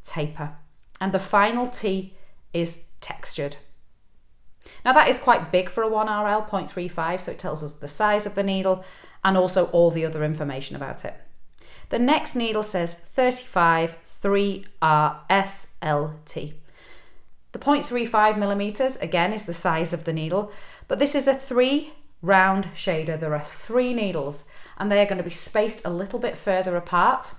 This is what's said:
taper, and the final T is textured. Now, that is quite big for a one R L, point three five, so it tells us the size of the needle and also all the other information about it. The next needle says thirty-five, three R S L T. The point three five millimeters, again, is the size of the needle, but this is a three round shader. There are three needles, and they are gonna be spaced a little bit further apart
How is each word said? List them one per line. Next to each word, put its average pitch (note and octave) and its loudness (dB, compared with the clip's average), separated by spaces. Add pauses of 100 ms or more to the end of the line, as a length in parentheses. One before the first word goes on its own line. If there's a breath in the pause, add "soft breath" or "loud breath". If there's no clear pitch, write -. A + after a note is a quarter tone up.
taper, D#3 -6 (460)
and F#3+ 0
the F#3 2
final A3+ 2
T F#3+ -4 (380 soft breath)
is E3+ -4 (160)
textured. - -8 (1300 loud breath)
Now, B3+ 4
that D4+ 8
is A#3+ 2
quite F3+ 2
big F3+ 2
for A3+ -2
a A3 0
one G#3+ 2
R G#3 0
L, G#3+ 2
point G3 -4
three F3+ -6
five, F3 -4
so F#3 -8
it - -10
tells D#3 -4
us D3+ -8
the - -12
size G#3 2
of G3+ -6
the G3+ 0
needle F#3+ 0 (400 loud breath)
and F#3+ 6
also F#3 4
all E3+ 6
the D#3+ -2
other D#3 -2
information C#3+ -4
about - -8
it. - -8 (760 loud breath)
The A3 0
next B3+ 2
needle A3 0
says F3 -2
thirty-five, E3+ 2 (240)
three G3+ 2 (160)
R D3+ 4
S G3 2
L D#3 -2
T. - -8 (1000 soft breath)
The - -10
point C#4+ 2
three A#3+ -2
five G#3+ 4
millimeters, G#3 -2
again, F3 0
is G#3 -6
the F3 -8
size E3 0
of E3 -6
the D#3+ -2
needle, E3+ -2 (340 loud breath)
but G#3 -2
this C#4 2
is C4+ 2
a C4+ 4
three C4+ 0 (300)
round F#3+ 4
shader. D#3+ -4
There D3+ -2
are D3 -4
three B3 -2
needles, E3+ -4 (320 loud breath)
and G3+ -2
they G3+ 6
are G3+ 8
gonna F#3 -2
be F3 -4
spaced - -2
a - -2
little F#3+ -4
bit - -4
further F#3 0
apart - 2